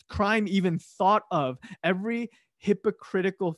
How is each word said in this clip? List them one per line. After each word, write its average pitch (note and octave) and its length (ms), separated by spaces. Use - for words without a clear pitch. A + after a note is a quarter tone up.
crime G#3 400
even F3+ 320
thought G#3 500
of, C3+ 280
every G#3+ 460
hypocritical G3 1000